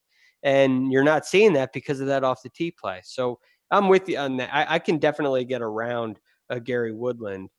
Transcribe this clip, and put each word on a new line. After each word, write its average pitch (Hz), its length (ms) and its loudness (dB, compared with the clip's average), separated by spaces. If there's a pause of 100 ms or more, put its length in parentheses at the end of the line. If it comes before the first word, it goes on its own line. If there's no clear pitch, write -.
(440)
And 135 480 2
you're 131 120 4
not 151 220 2
seeing 202 280 6
that 131 200 0
because 135 260 -6
of 135 80 -4
that 135 160 0
off 131 200 -2
the 123 60 -16
tee 165 220 -6
play. 92 320 -10
So 127 360 -6 (320)
I'm 196 160 4
with 190 200 4
you 156 120 -4
on 135 180 -4
that. 123 160 -6
I, 151 220 0
I 170 40 0
can 165 200 -2
definitely 143 460 0
get 123 180 -6
around, 113 560 -6 (320)
uh, 123 80 -6
Gary 120 340 -4
Woodland. 110 640 -8